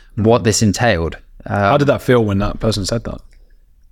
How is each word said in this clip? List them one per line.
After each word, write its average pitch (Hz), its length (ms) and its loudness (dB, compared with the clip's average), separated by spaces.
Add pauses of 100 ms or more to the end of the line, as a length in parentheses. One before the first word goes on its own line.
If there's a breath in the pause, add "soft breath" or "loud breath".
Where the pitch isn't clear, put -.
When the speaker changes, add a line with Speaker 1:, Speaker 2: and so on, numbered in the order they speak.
(160 soft breath)
Speaker 1:
what 113 300 2
this 110 160 0
entailed." 98 560 0 (280)
Um, 101 120 -4
Speaker 2:
How 101 200 4
did 143 120 0
that 113 120 0
feel 123 220 2
when 101 140 0
that 104 240 -4
person 107 240 -2
said 117 180 -6
that? - 160 -12 (720)